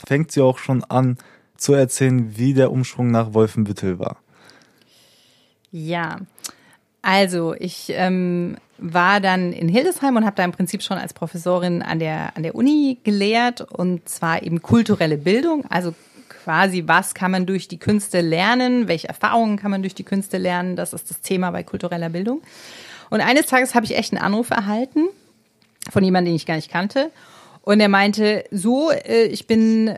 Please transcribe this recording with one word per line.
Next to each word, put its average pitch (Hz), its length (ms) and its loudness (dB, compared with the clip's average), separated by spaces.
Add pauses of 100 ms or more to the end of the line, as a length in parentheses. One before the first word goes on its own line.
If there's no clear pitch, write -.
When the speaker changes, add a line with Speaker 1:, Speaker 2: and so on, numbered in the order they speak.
Speaker 1:
fängt 147 240 0
sie 139 100 2
auch 127 180 4
schon 127 260 -2
an 127 320 2 (400)
zu - 160 2
erzählen, 127 640 2
wie 127 160 2
der 131 180 4
Umschwung 123 400 -2
nach 113 220 0
Wolfenbüttel 104 680 0
war. - 180 -8 (1500)
Speaker 2:
Ja, 165 460 -6 (840)
also 180 560 0
ich, - 380 -10
ähm, 180 600 -2 (200)
war 180 420 0
dann 185 340 0
in 165 160 -2
Hildesheim 277 460 2
und 220 100 2
hab 202 100 -2
da 190 80 0
im 175 80 0
Prinzip 190 320 -4
schon 190 140 -6
als 139 160 -10
Professorin 175 680 -2
an 165 180 -4
der, 156 360 -6
an 160 80 -8
der 165 120 -8
Uni 277 480 2
gelehrt, 220 580 0
und 180 480 -4
zwar 170 340 -4
eben 165 180 -2
kulturelle 208 560 2
Bildung, 254 520 0
also 175 240 -2 (500)
quasi, 180 440 0
was 170 260 2
kann 185 180 -2
man 185 140 0
durch 185 220 -4
die 175 100 -14
Künste 202 440 0
lernen, 226 640 2
welche 170 200 -4
Erfahrungen 214 500 0
kann 202 120 -4
man 196 140 -2
durch 190 100 -6
die 196 100 -14
Künste 196 360 -4
lernen, 180 360 -2
das 175 180 -6
ist - 180 -14
das - 100 -14
Thema 185 300 -2
bei 180 120 -6
kultureller 170 460 -6
Bildung. 208 320 -4 (680)
Und 214 100 0
eines 254 240 4
Tages 254 300 2
hab 233 80 6
ich - 120 -6
echt 214 180 -2
einen - 100 -2
Anruf 214 260 -2
erhalten 254 600 -2 (840)
von 202 120 2
jemandem, 180 280 2
den 165 60 2
ich - 100 -6
gar 165 80 -2
nicht 156 160 -8
kannte. 233 400 -2 (520)
Und 208 160 4
er 208 100 6
meinte, 208 600 2
so, 240 400 0
äh, 226 360 2
ich - 200 -6
bin, 220 520 2